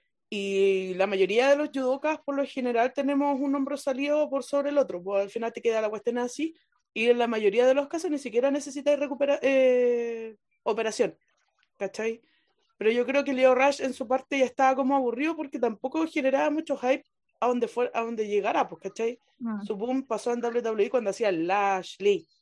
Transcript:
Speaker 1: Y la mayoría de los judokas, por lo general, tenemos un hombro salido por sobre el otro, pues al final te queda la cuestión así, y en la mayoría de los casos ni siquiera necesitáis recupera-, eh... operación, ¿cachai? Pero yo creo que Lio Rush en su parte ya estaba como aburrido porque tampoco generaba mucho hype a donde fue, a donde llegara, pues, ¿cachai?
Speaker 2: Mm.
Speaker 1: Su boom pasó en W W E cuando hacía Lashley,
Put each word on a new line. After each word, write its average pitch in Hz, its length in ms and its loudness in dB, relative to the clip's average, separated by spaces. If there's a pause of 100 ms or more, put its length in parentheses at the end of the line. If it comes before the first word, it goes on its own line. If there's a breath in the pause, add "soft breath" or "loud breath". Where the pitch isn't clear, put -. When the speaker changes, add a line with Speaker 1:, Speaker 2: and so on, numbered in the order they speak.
(280)
Speaker 1:
Y 196 680 0
la 190 120 2
mayoría 202 440 2
de 285 60 6
los 294 120 -2
judokas, 277 520 -2
por 277 160 -6
lo 277 100 0
general, 247 480 -2
tenemos 285 440 0
un 277 160 -2
hombro 277 220 -4
salido 285 540 -2
por 269 140 -4
sobre 285 260 -2
el 285 80 0
otro, 185 240 0
pues 196 220 0
al 202 60 -8
final 226 220 -6
te 226 80 -14
queda 220 220 0
la 214 80 0
cuestión 240 280 -2
así, 285 360 -4 (400)
y 226 140 4
en 240 100 6
la 240 80 2
mayoría 220 400 2
de 262 80 6
los 285 140 0
casos 339 220 -4
ni 294 80 -2
siquiera 247 320 0
necesitáis 285 480 0
recupera-, 277 440 -2
eh... 240 920 2 (260)
operación, 214 540 -2 (600)
¿cachai? 220 440 -6 (560)
Pero 214 120 2
yo 240 160 2
creo 277 180 2
que 277 100 -2
Lio 254 200 6
Rush 277 280 2
en 262 120 -2
su 233 140 -8
parte 262 300 -2
ya 262 80 4
estaba 262 280 2
como 269 220 2
aburrido 269 400 -2
porque 294 220 -8
tampoco 247 480 -2
generaba 285 440 0
mucho 302 280 -4
hype 269 280 0 (340)
a 233 80 2
donde 247 200 0
fue, 247 260 -2
a 226 80 -2
donde 226 240 -6
llegara, 208 420 0
pues, - 140 -16
¿cachai? 226 360 -6 (200)
Speaker 2:
Mm. 220 280 -6
Speaker 1:
Su 208 100 -6
boom 262 300 -4
pasó 226 260 -4
en 240 80 -4
W 233 220 -2
W 220 240 0
E 240 40 -6
cuando 233 200 0
hacía 202 200 0
Lashley, 190 960 0 (160)